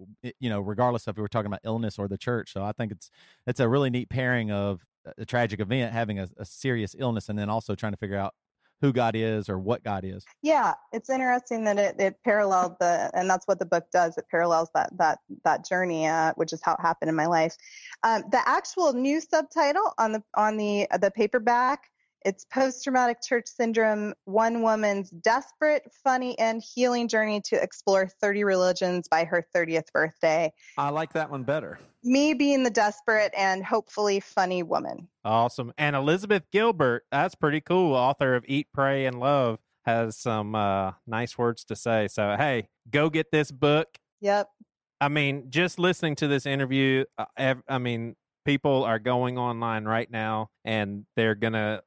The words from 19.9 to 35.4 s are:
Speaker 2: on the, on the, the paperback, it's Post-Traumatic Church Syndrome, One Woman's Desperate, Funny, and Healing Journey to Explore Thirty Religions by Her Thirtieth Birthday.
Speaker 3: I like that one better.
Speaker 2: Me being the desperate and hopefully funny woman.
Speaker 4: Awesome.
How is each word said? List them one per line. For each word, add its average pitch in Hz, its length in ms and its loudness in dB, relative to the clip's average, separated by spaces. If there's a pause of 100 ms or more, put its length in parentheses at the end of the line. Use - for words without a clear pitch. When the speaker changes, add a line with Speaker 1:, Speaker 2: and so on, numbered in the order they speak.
Speaker 2:
on 220 120 2
the, 214 120 -4 (120)
on 214 220 2
the, 208 320 0 (120)
the 196 120 2
paperback, 240 720 0 (400)
it's 196 200 -4
Post-Traumatic 254 760 0
Church 240 260 -2
Syndrome, 214 680 0 (120)
One 226 360 0
Woman's 208 480 2
Desperate, 269 720 0 (220)
Funny, 254 340 0
and 226 240 0
Healing 240 460 0
Journey 214 380 0
to - 140 2
Explore 190 460 0
Thirty 202 380 -2
Religions 180 640 0
by 160 160 2
Her 170 280 0
Thirtieth 165 400 -2
Birthday. 160 600 0 (260)
Speaker 3:
I 143 120 -2
like 156 240 -4
that 156 180 -4
one 135 100 -6
better. 143 380 -6 (240)
Speaker 2:
Me 277 280 2
being 285 300 2
the 254 80 2
desperate 214 680 0
and 190 280 0
hopefully 208 560 0
funny 180 420 -2
woman. 165 460 -6 (160)
Speaker 4:
Awesome. 117 520 0